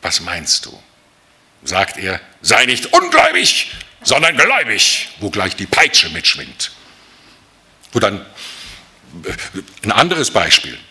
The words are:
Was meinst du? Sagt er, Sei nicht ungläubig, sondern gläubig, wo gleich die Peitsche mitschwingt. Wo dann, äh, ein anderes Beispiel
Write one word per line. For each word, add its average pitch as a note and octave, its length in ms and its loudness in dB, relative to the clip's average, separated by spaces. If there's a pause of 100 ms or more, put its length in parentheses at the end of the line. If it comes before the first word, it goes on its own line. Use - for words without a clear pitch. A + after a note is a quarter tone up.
Was - 200 -4
meinst E2+ 440 -4
du? - 180 -20 (800)
Sagt F#2+ 340 -2
er, F#2+ 220 -4 (220)
Sei - 240 4
nicht B2+ 280 0
ungläubig, - 760 2 (300)
sondern D#3 340 2
gläubig, D3 720 0 (100)
wo G2+ 100 -4
gleich F#2 260 -2
die G2 120 -8
Peitsche - 420 2
mitschwingt. - 640 -4 (1200)
Wo A#2 80 -2
dann, G2+ 260 -2 (1000)
äh, F2+ 80 -6 (500)
ein G#2 80 2
anderes D#3+ 400 2
Beispiel D2+ 460 2 (140)